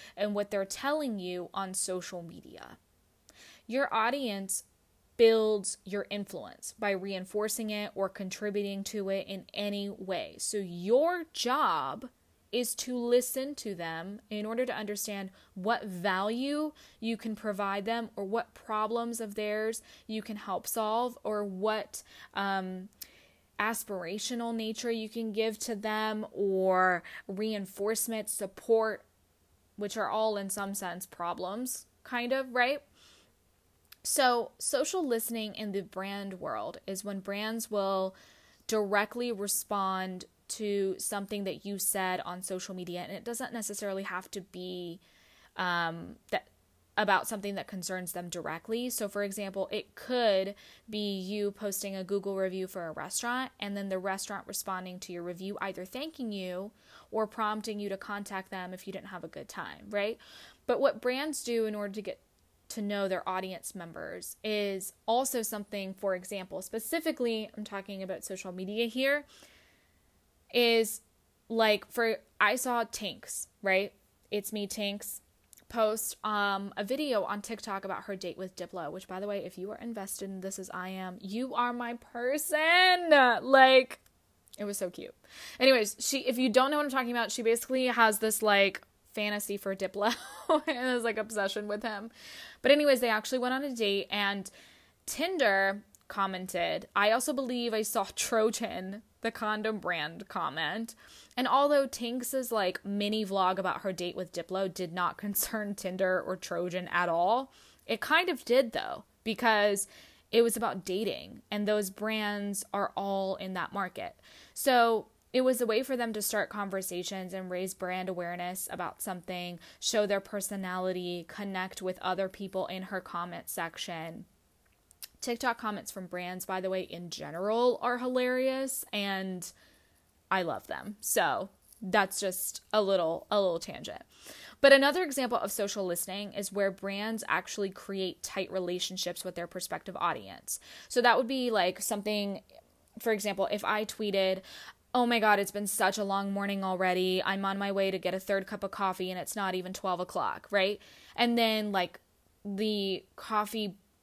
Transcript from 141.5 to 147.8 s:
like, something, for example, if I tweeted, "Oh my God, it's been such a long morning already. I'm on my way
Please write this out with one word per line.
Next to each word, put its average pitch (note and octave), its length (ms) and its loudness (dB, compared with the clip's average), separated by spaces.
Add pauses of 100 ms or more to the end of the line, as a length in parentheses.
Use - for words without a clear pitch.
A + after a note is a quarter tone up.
like, F#3 300 4
something, G#3 600 -2 (580)
for A#3 120 2
example, G3 400 0
if G#3 140 -2
I G#3+ 180 2
tweeted, F#3+ 580 2 (520)
"Oh B3 120 6
my A#3+ 140 4
God, G#3 200 6
it's G3 120 0
been G#3 160 -4
such G3 300 2
a G#3 80 0
long G3 260 0
morning G3 320 -2
already. F#3 600 2
I'm G3 200 0
on G3 140 0
my G3+ 140 0
way G3 200 2